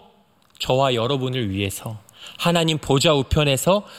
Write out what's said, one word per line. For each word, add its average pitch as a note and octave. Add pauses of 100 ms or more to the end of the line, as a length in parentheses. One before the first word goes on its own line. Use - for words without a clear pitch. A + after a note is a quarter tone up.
(600)
저와 C3
여러분을 B2+
위해서 G2+ (360)
하나님 E3
보좌 C#3
우편에서 D3 (120)